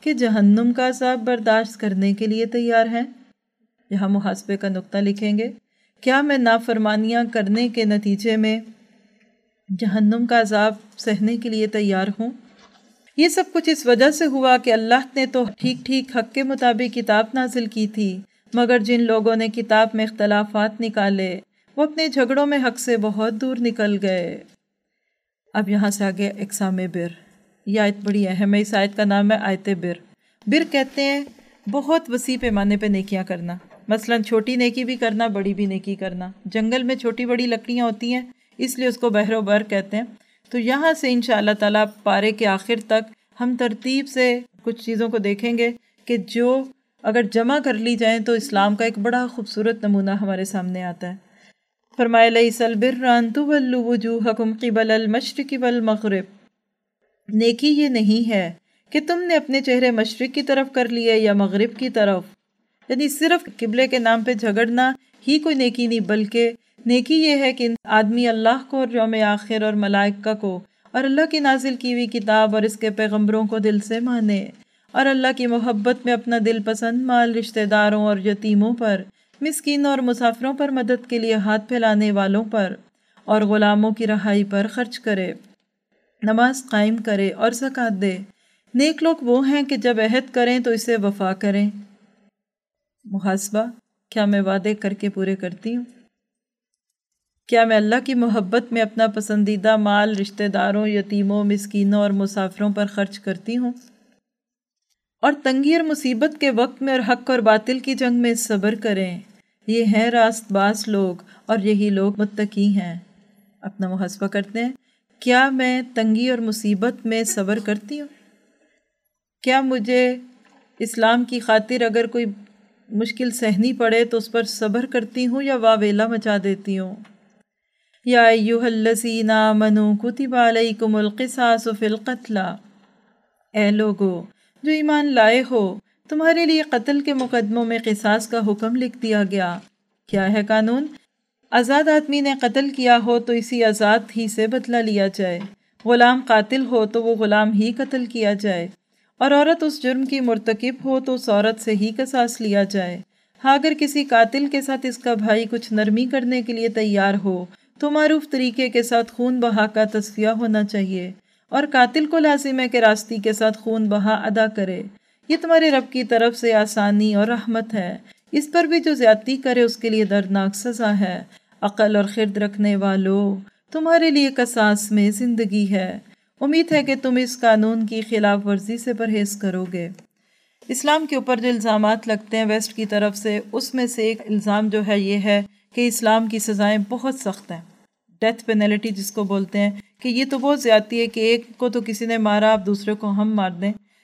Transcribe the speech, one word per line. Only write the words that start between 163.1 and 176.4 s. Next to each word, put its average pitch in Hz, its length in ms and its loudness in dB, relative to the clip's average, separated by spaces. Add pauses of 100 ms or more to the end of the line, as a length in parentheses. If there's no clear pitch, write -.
کے 214 160 -2
ساتھ 220 260 0
خون 220 300 -2
بہا 208 260 0
ادا 220 320 0
کرے۔ 196 360 -4 (460)
یہ 320 120 2
تمہارے 320 300 4
رب 262 220 0
کی 254 120 -4
طرف 233 320 2
سے 233 180 0
آسانی 208 600 2
اور 208 120 2
رحمت 226 480 -4
ہے، 180 240 -4 (340)
اس 294 200 -2
پر 339 120 4
بھی 330 160 0
جو 311 140 0
زیادتی 233 420 2
کرے 247 260 0
اس 233 140 0
کے 226 120 -4
لیے 220 160 2
دردناک 196 500 0
سزا 220 460 -2
ہے۔ 180 220 -2 (380)
عقل 208 360 2
اور 202 80 4
خرد 208 320 -2
رکھنے 208 400 0
والو، 196 600 0 (360)
تمہارے 330 380 4
لیے 277 260 2
قصاص 214 560 0
میں 208 180 4
زندگی 214 600 -2
ہے۔ 185 280 -2 (420)